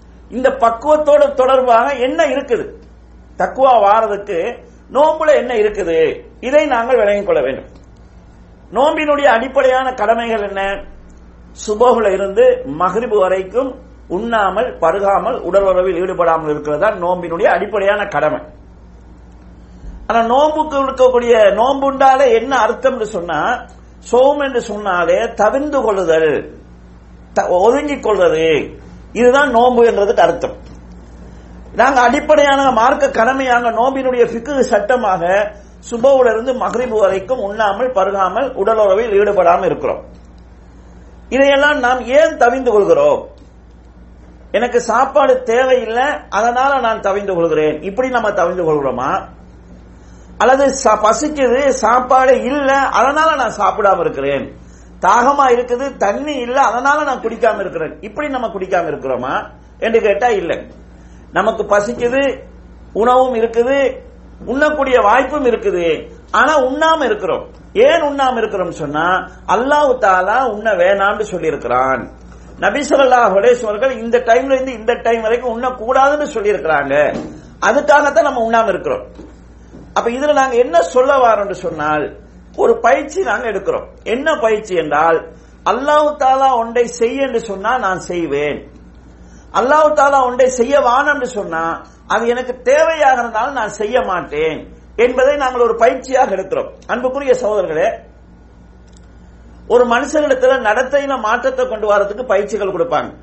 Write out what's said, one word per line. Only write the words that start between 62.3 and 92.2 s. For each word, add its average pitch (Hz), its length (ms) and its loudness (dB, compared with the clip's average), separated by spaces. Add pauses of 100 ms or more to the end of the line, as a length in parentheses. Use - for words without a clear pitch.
உணவும் 247 400 2
இருக்குது, 240 720 0 (420)
உண்ணக்கூடிய 269 560 0
வாய்ப்பும் 262 440 2
இருக்குது, 175 640 -2 (220)
ஆனா 277 260 2
உண்ணாம 294 480 0
இருக்கிறோம். 196 440 -4 (240)
ஏன் 294 280 4
உண்ணாம 277 360 -2
இருக்கிறோம் 190 340 -4
சொன்னா, 151 360 -4 (400)
அல்லாஹ் 269 520 0
தாலா 202 500 2
உண்ண 214 220 -4
வேணாம்னு 196 500 2
சொல்லி 170 260 -6
இருக்கிறான். 127 640 -2 (500)
நபி 208 200 -2
ஸல்லல்லாஹு 254 580 2
அலைஹி 233 180 4
வஸல்லம் 226 120 -8
அவர்கள் 226 300 -2
இந்த 226 200 -2
டைம்ல 247 360 2
இருந்து 262 200 -2
இந்த 226 200 -2
time 233 280 -2
வரைக்கும் 233 400 -2
உண்ணக்கூடாதுன்னு 262 640 0
சொல்லி 208 280 -4
இருக்கிறாங்க, 143 640 0 (500)
அதுக்காகத்தான் 294 560 4
நம்ம 269 200 0
உண்ணாம 226 280 2
இருக்கிறோம். 147 380 -4 (840)
அப்ப 226 160 0
இதுல 269 240 0
நாங்க 262 220 2
என்ன 285 260 2
சொல்ல 262 340 2
வாரோம்னு 214 360 2
சொன்னால், 151 640 -4 (400)
ஒரு - 240 2
பயிற்சி 294 420 0
நாங்க 233 260 -2
எடுக்கிறோம். 165 400 -6 (160)
என்ன 285 320 -2
பயிற்சி 220 400 -2
என்றால், 156 560 0 (340)
அல்லாஹ் 294 520 0
தாலா 262 380 2
ஒன்றை 233 320 0
செய் 240 300 -4
என்று 254 220 -2
சொன்னா 208 380 -4
நான் 190 220 -2
செய்வேன், 147 720 -6 (840)
அல்லாஹ் 302 400 2
தாலா 277 300 2
ஒன்றை 247 240 2
செய்ய 254 320 0
வானம் 262 340 2
என்று 254 140 -4
சொன்னா 165 540 -6 (260)
அது 226 200 -2